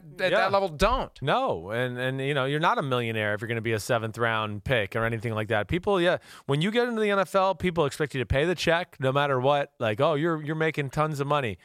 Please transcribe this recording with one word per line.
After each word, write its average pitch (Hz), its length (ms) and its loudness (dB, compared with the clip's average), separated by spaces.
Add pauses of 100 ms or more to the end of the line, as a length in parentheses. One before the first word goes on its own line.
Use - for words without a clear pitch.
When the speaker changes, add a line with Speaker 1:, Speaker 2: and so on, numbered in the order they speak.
(260)
Speaker 1:
at 175 60 2
Speaker 2:
yeah. 185 80 4
Speaker 1:
that 190 120 2
level 196 180 2
don't. 196 420 0 (100)
Speaker 2:
No, 139 480 0
and, 123 300 -2
and, 131 200 -2
you 139 140 -2
know, 135 120 0
you're 143 140 -2
not 202 200 2
a - 20 -2
millionaire 113 540 0
if 104 60 -8
you're 120 60 -6
gonna 117 140 -2
be 113 120 -2
a 107 60 0
seventh 113 380 -2
round 110 460 -2
pick 113 320 -2
or 113 100 0
anything 113 300 -4
like 107 140 -4
that. 104 180 0
People, 180 340 0
yeah, 170 160 2 (300)
when 143 160 0
you 208 80 0
get 240 160 2
into 226 120 -4
the 208 120 2
N 196 80 2
F 190 160 -2
L, 190 180 4
people 175 320 0
expect 143 300 -4
you 135 40 -2
to 117 60 -2
pay 139 200 2
the 175 100 0
check 170 440 0
no 131 120 2
matter 139 280 2
what. 143 380 2
Like, 110 240 0
"Oh, 156 140 4
you're, 156 260 0
you're 156 140 -4
making 156 340 -2
tons 151 300 -2
of 139 80 -2
money." 135 380 0